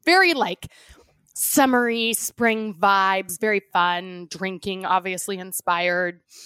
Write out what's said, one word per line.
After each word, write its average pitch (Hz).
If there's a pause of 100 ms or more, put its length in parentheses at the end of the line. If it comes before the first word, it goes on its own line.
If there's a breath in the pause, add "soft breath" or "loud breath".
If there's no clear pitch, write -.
very, 349
like, 202 (640 soft breath)
summery, 240
spring 220
vibes, 190
very 214 (100)
fun, 175
drinking, 190
obviously 185
inspired, 180 (260 loud breath)